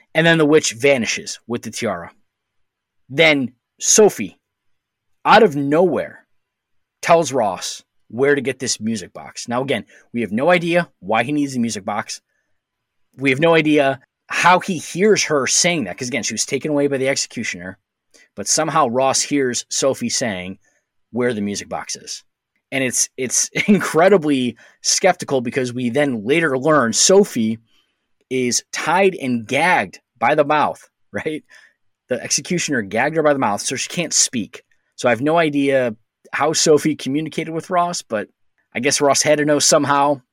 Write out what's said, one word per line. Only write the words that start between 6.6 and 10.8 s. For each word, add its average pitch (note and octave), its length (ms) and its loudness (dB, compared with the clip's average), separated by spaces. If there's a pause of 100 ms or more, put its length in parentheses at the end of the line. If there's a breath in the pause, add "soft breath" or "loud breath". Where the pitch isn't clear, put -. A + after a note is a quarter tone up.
tells E3 300 2
Ross G#2 500 -4 (260)
where C#3 280 2
to C#3+ 40 -2
get C3 200 -6
this B2 180 -6
music G#2+ 340 -6
box. - 360 -16
Now, A#2+ 140 -2
again, C3 220 -4 (280 soft breath)
we A#2+ 80 -6
have G2+ 100 -4
no B2 180 -2
idea F3 400 2 (120)